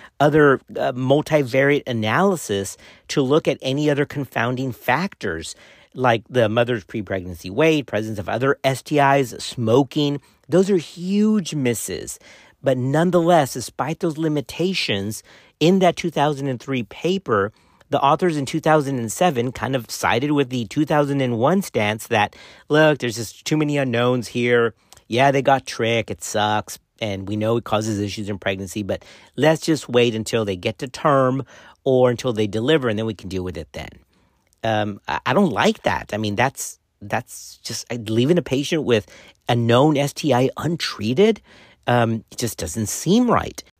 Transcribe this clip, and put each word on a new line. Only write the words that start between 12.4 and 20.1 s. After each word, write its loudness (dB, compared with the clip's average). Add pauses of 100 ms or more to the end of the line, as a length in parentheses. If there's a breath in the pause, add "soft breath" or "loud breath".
But 2
nonetheless, 2
despite -6
those -2
limitations, -4 (360 soft breath)
in 6
that 4
two -4
thousand 0
and -4
three -4
paper, -2 (380 soft breath)
the 0
authors 2
in -2
two -4
thousand 2
and -4
seven 0
kind -4
of -6
sided 0